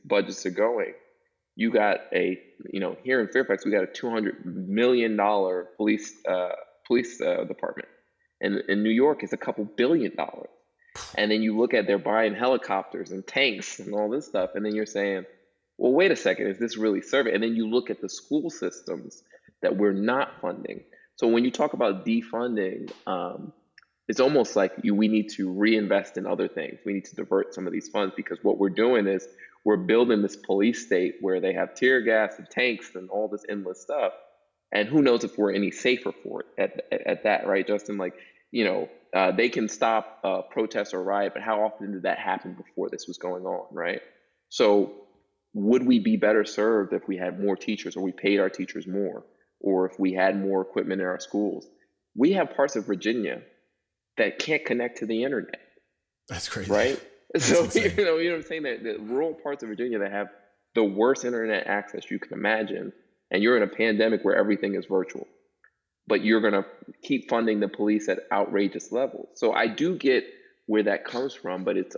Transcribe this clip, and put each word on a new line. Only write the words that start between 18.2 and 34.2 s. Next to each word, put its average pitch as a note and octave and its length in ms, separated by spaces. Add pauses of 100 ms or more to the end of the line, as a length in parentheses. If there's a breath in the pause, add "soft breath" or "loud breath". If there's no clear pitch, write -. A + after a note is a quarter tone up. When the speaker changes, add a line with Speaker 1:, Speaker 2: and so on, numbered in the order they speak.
Speaker 1:
systems - 720 (400 soft breath)
that - 140
we're G2+ 160
not A2+ 480
funding. - 420 (340 soft breath)
So A#2+ 120
when A#2 160
you B2+ 60
talk C#3+ 240
about G#2 320
defunding, A2+ 840 (160)
um, - 460 (560)
it's A2 120
almost C3 360
like F#2+ 160 (100)
you, G#2 120
we G#2+ 120
need G#2+ 300
to F#2 160
reinvest G2+ 640
in G2 100
other F#2+ 220
things. - 380
We G2 80
need F#2+ 100
to - 100
divert G2 400
some F#2 120
of E2+ 60
these G2 180
funds, G2+ 260
because G2 260
what G2+ 160
we're G2 120
doing G#2+ 360
is F#2+ 220 (360 loud breath)
we're G#2+ 120
building G#2+ 460
this G2 120
police G2+ 520
state F#2 340
where F#2 200
they F#2 120
have F2 240
tear B2+ 240
gas A2 380
and G2+ 120
tanks B2 440
and F#2 160
all G#2 180
this G#2 200
endless F#2+ 340
stuff. C3+ 300 (600)